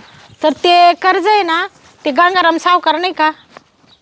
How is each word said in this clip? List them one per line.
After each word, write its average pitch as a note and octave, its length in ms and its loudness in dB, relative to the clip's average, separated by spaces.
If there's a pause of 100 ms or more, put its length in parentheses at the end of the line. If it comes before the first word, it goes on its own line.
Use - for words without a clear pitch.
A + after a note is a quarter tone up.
(420)
तर D4+ 100 0
ते F4 400 2
कर्ज F#4 340 -2
आहे G#4+ 160 2
ना, E4+ 240 -4 (380)
ते D#4 60 -2
गंगाराम E4+ 460 0
सावकार D#4+ 420 -2
नाही F4+ 140 -6
का? D#4 180 -2 (720)